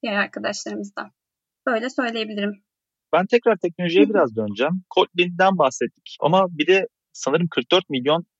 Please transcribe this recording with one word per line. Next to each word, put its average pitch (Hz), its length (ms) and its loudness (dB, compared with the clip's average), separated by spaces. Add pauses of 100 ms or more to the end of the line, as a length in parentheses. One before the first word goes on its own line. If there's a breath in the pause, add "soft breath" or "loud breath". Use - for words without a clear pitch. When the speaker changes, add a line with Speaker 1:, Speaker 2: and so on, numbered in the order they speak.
Speaker 1:
diğer 214 140 -2
arkadaşlarımız 208 800 -6
da. 208 140 -10 (560)
Böyle 240 240 -2
söyleyebilirim. 220 600 -4 (600)
Speaker 2:
Ben 180 140 2
tekrar 233 300 2
teknolojiye 175 480 2
Speaker 1:
Hı - 40 0
hı. 208 60 -4
Speaker 2:
biraz 131 220 2
döneceğim. 113 540 -2
Kotlin'den 180 680 0
bahsettik - 640 -2
ama 185 300 2
bir 151 160 -4
de 381 220 4 (240)
sanırım 165 380 0
kırk - 220 -4
dört 180 180 2
milyon 143 340 0 (160)